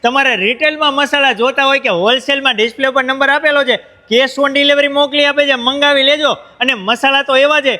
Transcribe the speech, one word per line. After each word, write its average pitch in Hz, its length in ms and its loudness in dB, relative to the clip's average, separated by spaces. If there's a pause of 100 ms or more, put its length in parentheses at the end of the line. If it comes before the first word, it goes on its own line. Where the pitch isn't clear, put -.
તમારે 262 340 0
રિટેલમાં 285 580 -2
મસાલા 277 380 0
જોતા 254 380 0
હોય 277 160 0
કે - 20 0
હોલસેલમાં, 254 680 0
ડિસ્પ્લે 233 320 -2
ઉપર 262 160 0
નંબર 269 260 0
આપેલો 294 340 0
છે, 247 140 0 (320)
cash 262 280 0
on 277 200 0
delivery 285 400 2
મોકલી 285 260 0
આપે 285 220 0
છે, 277 100 0 (100)
મંગાવી 277 440 2
લેજો. 294 220 0 (280)
અને 254 140 -2
મસાલા 240 480 0
તો 269 140 0
એવા 294 240 4
છે 262 200 0